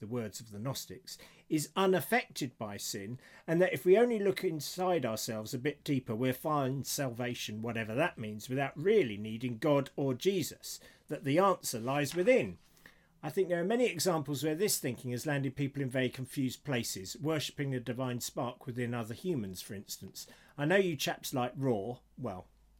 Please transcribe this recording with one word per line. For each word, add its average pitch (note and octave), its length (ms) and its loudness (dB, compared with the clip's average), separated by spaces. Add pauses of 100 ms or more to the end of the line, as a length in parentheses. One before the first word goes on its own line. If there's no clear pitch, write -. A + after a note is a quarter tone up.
the A2 60 -10
words A2+ 340 -4
of A2 100 -18
the G2+ 80 -10
Gnostics, - 580 -8 (300)
is D3+ 300 0
unaffected F#3+ 800 2
by G2+ 180 -6
sin, G#2 420 -8 (300)
and E3+ 140 2
that F3+ 120 6
if F3 120 -4
we F#3 120 10
only A#3+ 220 6
look G3 240 0
inside E3+ 640 0
ourselves A2 480 -4
a C3 40 -4
bit B2 280 -4
deeper, B2+ 280 0
we'll B2 200 2
find C#3 520 0
salvation, B2 760 -4
whatever A2+ 340 -2
that D#3+ 220 0
means, G#2+ 320 -8
without C3+ 280 -2
really D#3+ 380 4
needing A2+ 420 -4
God C#3+ 380 2
or C#3 180 0
Jesus, - 680 -2 (260)
that D3 160 -6
the C#3+ 160 4
answer F#3 400 4
lies C#3 340 0
within? F3+ 440 4 (640)
I D3 60 -6
think F#3 200 2
there F3 120 2
are F3 40 0
many A#3+ 200 4
examples D#3 580 0
where D#3 120 2
this F#3+ 220 2
thinking B2+ 340 -4
has B2 140 -4
landed C#3 300 0
people C#3 260 -2
in C3 80 -2
very B2+ 200 2
confused C3 560 -4
places, A#2 560 -2
worshipping C#3+ 500 -2
the B2+ 80 0
divine B2 400 -2
spark - 460 -4
within A#2+ 280 -2
other A#2 200 -4
humans, A2+ 480 -4
for - 120 -12
instance. - 540 -12 (300)
I C#3+ 80 -2
know F3 120 4
you F3 200 4
chaps - 360 -4
like B2 240 0
Raw, A#2+ 400 0 (200)
well, G2 300 -6 (320)